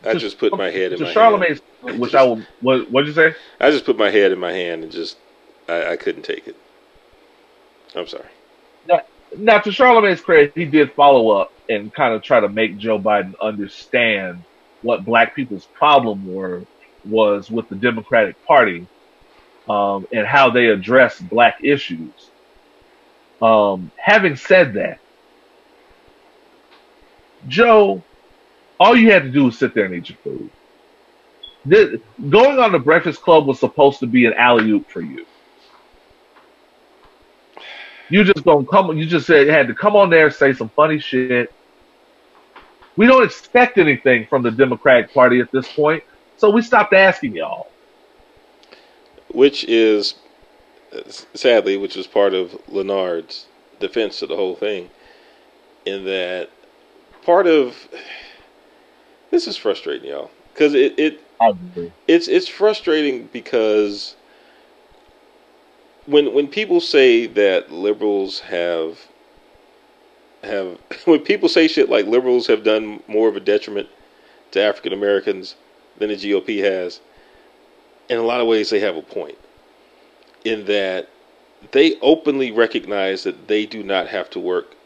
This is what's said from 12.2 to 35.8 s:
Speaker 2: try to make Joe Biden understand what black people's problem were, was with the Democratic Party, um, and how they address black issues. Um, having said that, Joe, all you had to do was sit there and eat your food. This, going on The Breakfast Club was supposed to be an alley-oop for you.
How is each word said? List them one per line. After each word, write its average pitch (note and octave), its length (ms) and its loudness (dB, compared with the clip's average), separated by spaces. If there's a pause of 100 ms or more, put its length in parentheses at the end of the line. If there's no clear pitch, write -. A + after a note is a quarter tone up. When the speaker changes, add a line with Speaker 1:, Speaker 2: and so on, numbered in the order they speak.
Speaker 2:
try B2+ 180 2
to G#2 80 0
make G#2 300 -4
Joe G#2+ 220 -4
Biden G2 320 -2 (100)
understand G2+ 1000 -6 (380)
what A2 220 -4
black A#2 300 0
people's A2 400 -10
problem A2+ 580 0
were, F#2 300 -10 (420)
was G#2 460 -2
with A2+ 180 -8
the G2 80 -14
Democratic A2+ 600 -2 (100)
Party, G2 400 2 (840)
um, G2+ 440 -4
and G#2+ 140 -4
how C3+ 240 4
they A#2+ 160 2
address A2+ 540 2
black A2+ 440 0
issues. F2+ 480 -4 (1300)
Um, G#2 560 2
having F#3+ 400 0
said E3+ 380 2
that, - 240 -8 (2500)
Joe, G3+ 540 4 (800)
all A3+ 160 6
you A3+ 140 6
had F#3 140 4
to C3 60 -8
do C#3 140 2
was A#2+ 140 -2
sit - 160 -2
there G#2 120 0
and F#2 80 -10
eat E2+ 160 -12
your - 80 -20
food. - 320 -12 (1120)
This, C3+ 360 4 (300)
going C4 280 4
on A3 140 2
The E3 60 0
Breakfast D#3 440 0
Club D#3+ 240 4
was C3+ 120 -2
supposed - 420 2
to B2+ 60 -4
be A#2+ 200 2
an A2 80 0
alley-oop A2 560 2
for F2 100 -12
you. D2+ 240 -14 (2750)